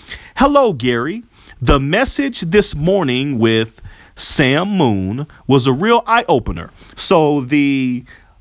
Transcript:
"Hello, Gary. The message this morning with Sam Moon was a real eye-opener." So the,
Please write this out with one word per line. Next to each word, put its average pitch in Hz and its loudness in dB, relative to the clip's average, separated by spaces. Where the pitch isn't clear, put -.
"Hello, 277 2
Gary. 127 -4
The 135 2
message 240 -2
this 190 0
morning 143 -2
with 113 0
Sam 151 0
Moon 123 0
was 131 4
a 135 2
real 220 2
eye-opener." 123 -2
So 147 2
the, 131 -2